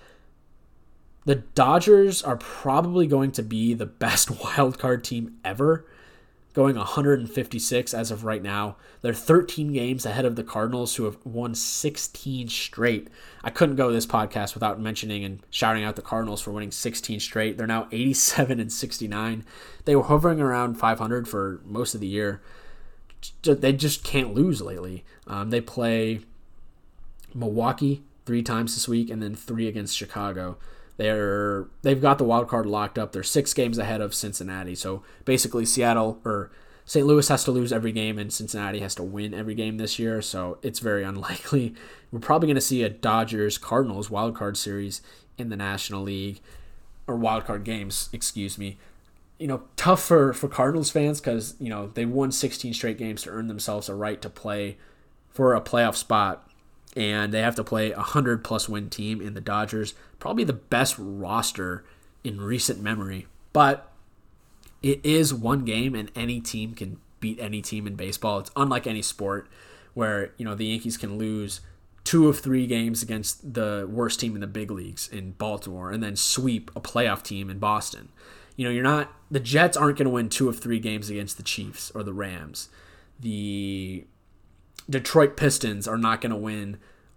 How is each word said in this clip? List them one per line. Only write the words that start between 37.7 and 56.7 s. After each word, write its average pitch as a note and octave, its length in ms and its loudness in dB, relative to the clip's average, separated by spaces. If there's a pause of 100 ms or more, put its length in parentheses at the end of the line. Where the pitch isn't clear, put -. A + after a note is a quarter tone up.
every A2+ 200 0
game G#2+ 260 -2
and G#2 160 -6
Cincinnati G#2 460 -6
has G2 160 -6
to F2+ 80 -8
win G#2 280 -6
every G#2+ 220 -6
game A2 240 -4
this A2 220 -4
year. A2 240 0
So F2+ 400 -6
it's - 160 -6
very G#2 240 0
unlikely. A#2 720 -2 (360)
We're A#2 80 -6
probably D#3+ 280 4
gonna C3+ 140 4
see B2+ 200 2
a G#2+ 80 2
Dodgers A2 720 0
Cardinals A2+ 500 0
wild A2 260 -2
card G2+ 220 -4
series G2+ 460 -6 (340)
in A#2+ 120 -6
the G#2+ 60 -6
National G2 460 -4
League, G2+ 380 -6 (640)
or B2 100 -4
wild A2 300 0
card G#2 180 -4
games, G#2+ 480 -6
excuse - 460 -6
me. G2 220 -10 (580)
You D#3+ 80 -6
know, C3+ 200 -4 (100)
tough F#3 260 4
for, C#3 320 6
for - 140 -4
Cardinals C#3 420 0
fans D3 320 2
'cause, A2+ 380 -4
you B2 100 -6
know, G#2 240 -6
they A#2 140 -2
won C3 240 0
sixteen B2+ 420 -4
straight A2+ 240 -4
games A2 240 -6
to - 80 -12
earn A2 200 -6
themselves G#2 380 -6
a G2+ 60 -6
right G#2 300 -4
to G2 80 -10
play G#2 460 -6 (520)
for B2+ 240 4
a G#2+ 80 2
playoff A#2 320 4
spot. G2+ 500 2 (520)